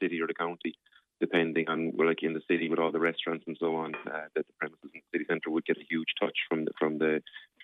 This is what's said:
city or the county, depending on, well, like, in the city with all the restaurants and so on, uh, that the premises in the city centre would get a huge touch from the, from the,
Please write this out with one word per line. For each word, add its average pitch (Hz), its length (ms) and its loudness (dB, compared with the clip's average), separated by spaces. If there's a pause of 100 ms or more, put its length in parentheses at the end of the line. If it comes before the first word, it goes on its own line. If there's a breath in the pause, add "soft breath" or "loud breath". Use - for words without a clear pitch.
city 85 180 0
or 82 80 0
the 82 60 -2
county, 85 440 -4 (440 soft breath)
depending 82 480 2
on, 80 260 0
well, 80 140 4
like, 82 140 2
in 80 120 0
the 78 160 -4
city 82 180 2
with 80 100 2
all 82 120 4
the 80 80 0
restaurants 82 480 0
and 78 120 -6
so 82 180 0
on, 80 180 -4
uh, 78 400 -6
that 76 120 0
the - 120 -20
premises 73 340 -8
in 82 80 -16
the - 180 -4
city 76 100 -2
centre 82 200 0
would 80 160 0
get 78 120 0
a - 120 -16
huge 80 200 -2 (120)
touch - 160 0 (120)
from 80 160 2
the, 78 140 -2
from 78 200 2
the, 78 240 2 (420 loud breath)